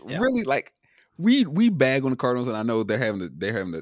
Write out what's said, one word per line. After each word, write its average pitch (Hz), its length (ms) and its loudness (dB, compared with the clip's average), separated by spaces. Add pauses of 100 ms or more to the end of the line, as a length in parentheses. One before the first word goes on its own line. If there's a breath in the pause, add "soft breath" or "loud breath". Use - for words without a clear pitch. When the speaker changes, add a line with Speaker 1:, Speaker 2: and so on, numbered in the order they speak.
Speaker 1:
Yeah. 151 120 -4
Speaker 2:
"Really?" 247 240 0
Like, - 300 -2 (440 soft breath)
we, 233 280 4
we 190 240 2
bag 135 360 2
on 131 60 0
the 123 60 -2
Cardinals, 123 300 -2
and 110 100 -4
I 107 60 -4
know 113 200 0
they're 107 140 -2
having 110 240 -2
a, 87 100 -8
they're 92 220 -4
having 92 220 -6
a, 80 60 -8